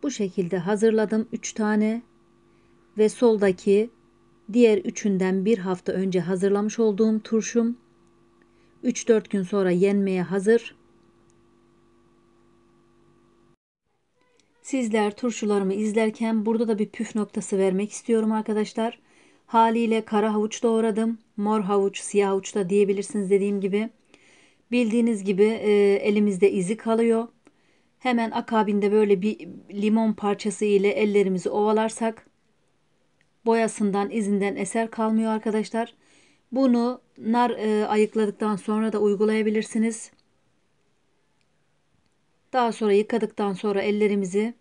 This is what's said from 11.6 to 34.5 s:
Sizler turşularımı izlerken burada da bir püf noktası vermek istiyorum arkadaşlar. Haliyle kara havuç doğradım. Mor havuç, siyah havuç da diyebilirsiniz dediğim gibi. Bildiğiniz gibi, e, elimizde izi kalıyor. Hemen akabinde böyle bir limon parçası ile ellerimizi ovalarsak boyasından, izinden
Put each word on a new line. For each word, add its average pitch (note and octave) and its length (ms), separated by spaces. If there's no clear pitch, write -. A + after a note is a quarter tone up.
Sizler G#3+ 540
turşularımı G#3 580
izlerken A3 720
burada A3+ 220
da A3 100
bir G#3 100
püf - 260
noktası G#3 440
vermek F#3+ 320
istiyorum A3 420
arkadaşlar. G#3+ 680
Haliyle A3+ 580
kara G#3+ 300
havuç G#3+ 280
doğradım. A3+ 560
Mor G#3+ 240
havuç, G3 400
siyah G3+ 300
havuç F#3+ 240
da F#3+ 160
diyebilirsiniz G3+ 600
dediğim G3+ 300
gibi. G3+ 300
Bildiğiniz A#3 540
gibi, G3 200
e, G#3+ 260
elimizde G3+ 580
izi G3+ 240
kalıyor. A3+ 520
Hemen A#3 300
akabinde G#3 640
böyle G3+ 300
bir G#3 260
limon G#3+ 400
parçası G3+ 520
ile G3+ 240
ellerimizi G3+ 640
ovalarsak A3 760
boyasından, G#3+ 640
izinden G3+ 460